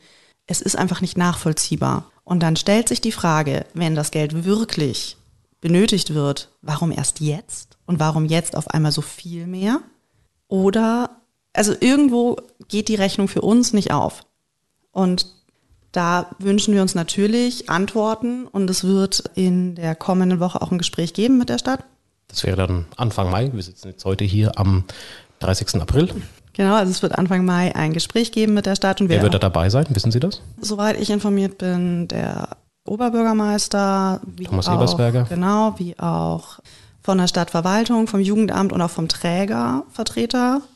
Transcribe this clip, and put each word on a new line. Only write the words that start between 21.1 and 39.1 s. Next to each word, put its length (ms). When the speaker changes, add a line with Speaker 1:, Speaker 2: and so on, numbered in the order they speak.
Speaker 1:
geben 240
mit 100
der 100
Stadt. 260
Speaker 2:
Das 160
wäre 120
dann 280
Anfang 340
Mai. 220
Wir 100
sitzen 260
jetzt 160
heute 200
hier 340
am 260
dreißigsten 400
April. 300
Speaker 1:
Genau, 220
also 160
es 120
wird 140
Anfang 280
Mai 300
ein 200
Gespräch 380
geben 200
mit 140
der 100
Stadt. 240
Und 80
Speaker 2:
Wer 100
Speaker 1:
wir 40
Speaker 2:
wird 120
da 40
dabei 320
sein? 200
Wissen 220
Sie 80
das? 220
Speaker 1:
Soweit 400
ich 100
informiert 460
bin, 520
der 400
Oberbürgermeister, 1400
wie 180
Speaker 2:
Thomas 240
Speaker 1:
auch, 60
Speaker 2:
Ebersberger. 540
Speaker 1:
genau, 500
wie 200
auch 600
von 160
der 100
Stadtverwaltung, 800
vom 120
Jugendamt 520
und 100
auch 80
vom 180
Trägervertreter 1500